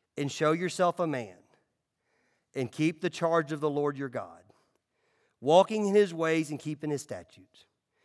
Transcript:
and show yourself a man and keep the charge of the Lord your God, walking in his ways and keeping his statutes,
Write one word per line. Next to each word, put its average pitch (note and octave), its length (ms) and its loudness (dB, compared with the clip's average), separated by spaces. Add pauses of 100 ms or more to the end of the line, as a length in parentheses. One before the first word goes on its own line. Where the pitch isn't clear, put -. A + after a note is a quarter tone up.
(160)
and C#3+ 140 -4
show D#3 220 0
yourself F3 480 0
a F3 60 0
man A#2 320 -4 (1120)
and C3 200 -4
keep D#3 280 0
the F3+ 80 -2
charge E3 440 0
of D3+ 80 -6
the D3+ 100 0
Lord C#3+ 260 -2
your C#3 120 -6
God, F2+ 340 -12 (1000)
walking F#3+ 460 4
in G3 80 2
his G#3 180 6
ways D#3+ 380 0
and D3+ 80 -8
keeping D3+ 320 -8
his C#3 100 -2
statutes, - 640 -16 (400)